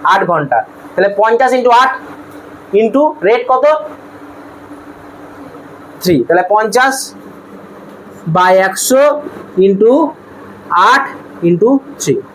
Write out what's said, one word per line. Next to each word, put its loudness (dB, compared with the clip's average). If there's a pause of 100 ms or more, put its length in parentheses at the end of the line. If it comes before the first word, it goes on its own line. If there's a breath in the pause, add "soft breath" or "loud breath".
আট 2
ঘন্টা। -2 (340)
তাহলে 0
পঞ্চাশ 2
into 0
আট 4 (840)
into 2 (220)
rate 0
কত? 0 (2500)
থ্রি। 0
তাহলে 0
পঞ্চাশ 0 (1200)
by 4
একশো 2 (360)
into 2 (600)
আট 2 (380)
into 2 (220)
থ্রি। -2 (140)